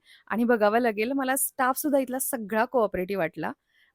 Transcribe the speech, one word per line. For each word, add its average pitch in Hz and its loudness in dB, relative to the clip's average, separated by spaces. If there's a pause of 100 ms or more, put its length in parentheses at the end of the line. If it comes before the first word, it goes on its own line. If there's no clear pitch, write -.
(260)
आणि 226 -2
बघावं 220 4
लागेल. 226 0
मला 269 -2
स्टाफसुद्धा 269 0
इथला 254 -2
सगळा 220 -2
कोऑपरेटिव्ह 196 0
वाटला. 160 -4 (420)